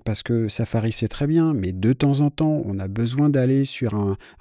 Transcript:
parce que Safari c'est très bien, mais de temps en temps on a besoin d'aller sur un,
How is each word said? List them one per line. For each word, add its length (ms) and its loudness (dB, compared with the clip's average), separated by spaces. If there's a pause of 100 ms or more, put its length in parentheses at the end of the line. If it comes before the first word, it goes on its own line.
parce 180 -4
que 240 0
Safari 460 -2
c'est 160 -2
très 180 -4
bien, 260 4
mais 200 -2
de 180 2
temps 300 2
en 80 4
temps 360 0
on 140 -4
a 80 -6
besoin 420 0
d'aller 360 2
sur 280 -4
un, 220 0 (260)